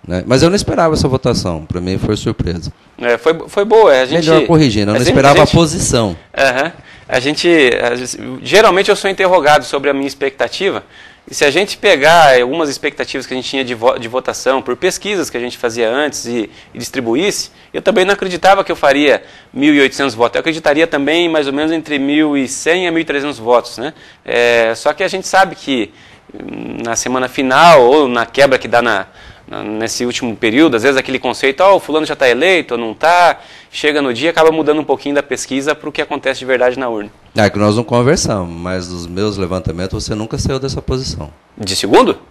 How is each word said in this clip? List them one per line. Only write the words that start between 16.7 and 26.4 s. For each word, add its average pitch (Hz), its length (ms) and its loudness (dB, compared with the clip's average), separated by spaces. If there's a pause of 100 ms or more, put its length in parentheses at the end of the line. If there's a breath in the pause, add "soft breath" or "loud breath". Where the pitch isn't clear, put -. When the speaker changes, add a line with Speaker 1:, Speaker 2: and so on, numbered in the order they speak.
Speaker 2:
e - 60 -14
distribuísse, 127 720 -4 (220 soft breath)
eu - 100 -8
também 185 220 2
não 196 100 0
acreditava 190 480 2
que - 80 -6
eu 160 60 -2
faria 139 480 2 (280 loud breath)
mil 147 220 2
e 143 60 4
oitocentos 135 340 0
votos. 117 220 0
Eu 143 40 0
acreditaria 156 460 0
também 160 420 0
mais 156 200 0
ou 135 40 -4
menos 156 200 -2
entre 156 260 -4
mil 147 380 0
e 131 100 -2
cem 175 400 -2
a 170 60 -2
mil 165 80 0
e 160 40 -6
trezentos 143 360 -6
votos, 113 380 0
né? 147 140 -8 (320 loud breath)
É, 117 520 2
só 151 160 -2
que 196 100 -6
a 185 60 -2
gente 190 180 -6
sabe 190 300 0
que, 123 360 -4 (400 soft breath)
hum, 117 520 -12